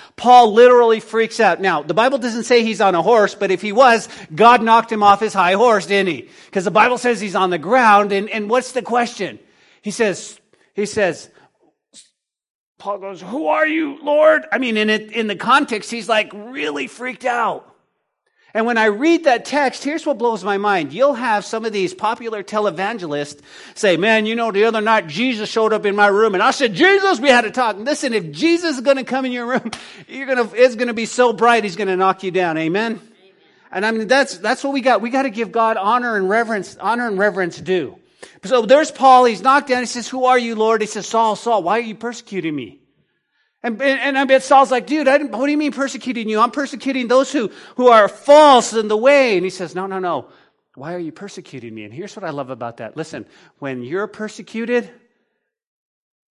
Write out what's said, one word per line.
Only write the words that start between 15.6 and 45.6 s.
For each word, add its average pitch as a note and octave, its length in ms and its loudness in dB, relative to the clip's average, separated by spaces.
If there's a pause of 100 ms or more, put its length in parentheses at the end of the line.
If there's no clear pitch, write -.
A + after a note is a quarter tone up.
he's, A3 180 -10
like, G#3+ 240 -2
really C#4 540 -10
freaked B3 380 -12
out. A#3+ 480 -4 (840)
And A3+ 100 -2
when A#3 120 -2
I A3 60 4
read D4+ 400 2
that A#3+ 200 2
text, C#4 380 -2
here's D4+ 240 -6
what C#4 100 -2
blows A3 280 -4
my G3+ 140 -2
mind. F#3+ 340 -2
You'll C4 220 0
have A3 300 -2
some A3+ 200 -8
of A3 80 -6
these F#3+ 200 -2
popular A3 520 -6
televangelists F#3 960 -6 (340)
say, F#3 220 2
"Man, G#3+ 300 2
you A3+ 100 -4
know, A3+ 160 -4
the G3+ 120 2
other A3+ 160 0
night G#3 280 0
Jesus G#3+ 420 -6
showed A3 220 0
up G#3 120 -2
in G3+ 120 -2
my G#3 100 4
room G#3 280 2
and F#3 80 0
I A#3+ 100 4
said, A#3+ 200 -2
'Jesus, F#4+ 460 2
we A3+ 100 -2
had A#3+ 160 4
a G#3 60 -6
talk.'" A3 280 -4
Listen, B3 360 -4
if E3+ 160 -4
Jesus D#4+ 460 -2
is C4 40 -8
gonna C4+ 220 0
come C4 220 -6
in B3 80 -6
your A#3+ 140 -8
room, A#3+ 260 -4 (160)
<laughs> - 200 -20
you're C4 200 -12
gonna, A#3+ 260 0
it's A#3+ 220 4
gonna A#3+ 180 -4
be A3+ 100 -6
so B3 280 0
bright, A3+ 320 2
he's F3+ 100 -6
gonna F#3+ 220 -4
knock F#3+ 260 0
you F#3+ 80 -6
down. E3+ 260 -2
Amen? F#3+ 360 -2
Amen. - 200 -16 (600)
And F#3+ 120 -4
I A3 60 -2
mean, A3 160 -4
that's, B3+ 320 0
that's G#3+ 240 -4
what C#4 100 -4
we C4+ 100 -4
got. A#3 180 2
We A#3 100 -6
gotta C4 200 -2
give G3+ 200 -6
God A3+ 260 0
honor A3+ 400 -2
and F#3+ 140 0
reverence, A3 500 -2
honor A#3 280 -4
and G3 100 -4
reverence F#3 400 -2
due. D#3+ 400 -4 (460)
So A#3 180 0
there's C4+ 300 4
Paul. B3+ 320 6
He's G#3 180 0
knocked C#4 260 2
down. B3 120 -2
He A#3+ 60 -6
says, A#3 200 -10
"Who B3+ 200 -4
are B3+ 120 4
you, A#3 160 -4
Lord?" A3 260 2
He G#3+ 60 -4
says, G#3 220 -10
"Saul, A3+ 260 0
Saul, G#3+ 300 -2
why G3+ 140 0
are A#3+ 40 -4
you A3 140 -12
persecuting F#3+ 580 -8
me?" A#2+ 260 -12 (800)
And, A#3 180 -6
and, C4+ 200 0
and C4+ 180 -2
I C#4 60 0
bet C4 180 2
Saul's C4+ 280 4
like, B3 160 -2
"Dude, C#4+ 220 -2
I C#4 80 4
didn't, C#4+ 160 -4
what A#3+ 140 -4
do C#4+ 40 0
you D4 60 -2
mean D4 160 -4